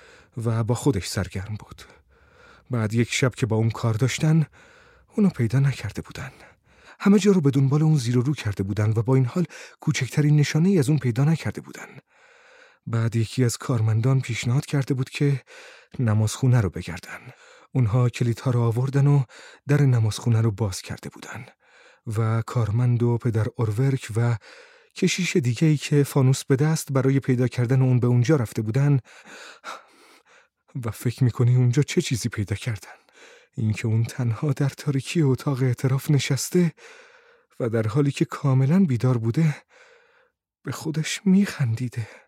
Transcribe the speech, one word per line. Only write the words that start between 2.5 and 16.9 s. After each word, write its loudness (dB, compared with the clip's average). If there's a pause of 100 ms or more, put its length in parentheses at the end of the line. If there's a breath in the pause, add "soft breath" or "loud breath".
بعد -2
یک 0
شب 0
که -4
با 0
اون 2
کار -2
داشتن، 2 (720 soft breath)
اونو 4
پیدا 0
نکرده -2
بودن. -14 (680 loud breath)
همه 6
جا 4
رو 4
به 4
دنبال 2
اون 4
زیر 0
و 2
رو 0
کرده -4
بودن -2
و 0
با 2
این 4
حال -2 (340 loud breath)
کوچکترین 0
نشانه‌ای 2
از 0
اون 2
پیدا 0
نکرده -2
بودن. -18 (1000 soft breath)
بعد -2
یکی 0
از 0
کارمندان 0
پیشنهاد -2
کرده -2
بود -4
که -2 (580 loud breath)
نمازخونه 2
رو 0
بگردن.» -12 (520 loud breath)